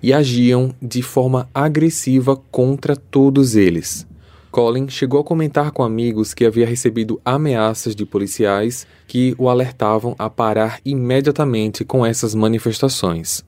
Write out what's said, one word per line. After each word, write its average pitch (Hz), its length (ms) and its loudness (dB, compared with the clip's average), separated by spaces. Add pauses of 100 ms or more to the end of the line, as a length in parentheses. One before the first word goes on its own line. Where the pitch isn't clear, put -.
e 120 100 2
agiam 127 680 2
de 123 180 -6
forma 127 540 0
agressiva 139 840 0 (140)
contra 139 440 0
todos 135 640 2
eles. 85 500 0 (440)
Colin 123 380 0
chegou 135 320 0
a 147 40 -2
comentar 151 460 0
com 139 120 -4
amigos 113 520 -2
que - 100 2
havia 117 220 4
recebido 113 580 -2
ameaças 117 720 0
de 104 80 -4
policiais 101 840 -2 (200)
que 127 320 0
o 127 100 2
alertavam 120 680 0
a 110 100 -6
parar 110 560 -2
imediatamente 131 1000 0
com 127 220 0
essas 113 300 -2
manifestações. 110 1120 -2